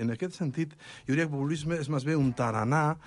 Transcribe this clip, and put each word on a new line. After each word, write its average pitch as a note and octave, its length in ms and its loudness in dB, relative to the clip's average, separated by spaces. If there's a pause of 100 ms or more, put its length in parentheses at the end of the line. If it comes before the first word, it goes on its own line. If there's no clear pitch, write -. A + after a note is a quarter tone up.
en A2+ 160 0
aquest F3+ 240 -4
sentit, D#3 320 -2 (320)
jo C3 80 0
diria D#3+ 160 2
que C#3+ 80 -4
populisme D3+ 400 -2
és D3 160 -4
més C3 100 0
bé D#3 140 2
un C3+ 160 4
taraná, B2+ 600 2 (120)